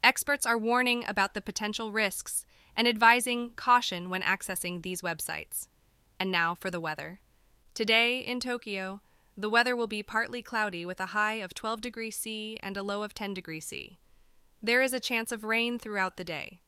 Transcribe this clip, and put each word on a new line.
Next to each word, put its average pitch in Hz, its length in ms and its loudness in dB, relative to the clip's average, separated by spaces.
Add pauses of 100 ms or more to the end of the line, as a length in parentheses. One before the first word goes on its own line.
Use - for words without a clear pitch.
Experts 262 420 4
are 233 120 4
warning 240 500 4
about 196 260 0
the 208 80 -6
potential 214 500 -6
risks - 540 -2 (300)
and 233 120 4
advising 240 680 6
caution 190 560 2
when 185 100 -2
accessing 180 640 -2
these 180 180 -4
websites. - 680 -6 (520)
And 190 120 0
now 170 220 2
for 190 160 -4
the 175 120 -4
weather. 156 400 -6 (520)
Today 233 460 4
in 247 200 -4
Tokyo, 202 600 -6 (340)
the 208 140 -2
weather 240 260 6
will 240 120 0
be 208 160 -4
partly 226 400 -2
cloudy 202 420 -2
with 180 140 -8
a 190 80 -4
high 214 280 2
of 202 200 -8
twelve 226 260 -4
degrees 226 360 -6
C 220 440 -6
and 196 160 -6
a 196 60 -6
low 202 180 -2
of 208 140 -6
ten 202 180 -6
degrees 160 320 -8
C. - 320 -12 (640)
There 240 220 2
is 262 100 0
a 262 60 -2
chance 226 320 -4
of 220 120 -6
rain 233 360 0
throughout 202 380 -2
the 185 60 -8
day. 165 440 -10